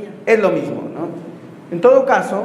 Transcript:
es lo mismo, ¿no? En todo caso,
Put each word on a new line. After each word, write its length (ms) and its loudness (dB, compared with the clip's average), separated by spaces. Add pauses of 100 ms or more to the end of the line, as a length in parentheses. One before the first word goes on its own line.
(260)
es 120 4
lo 120 2
mismo, 320 -4 (120)
¿no? 140 -8 (600)
En 100 -6
todo 240 6
caso, 400 -2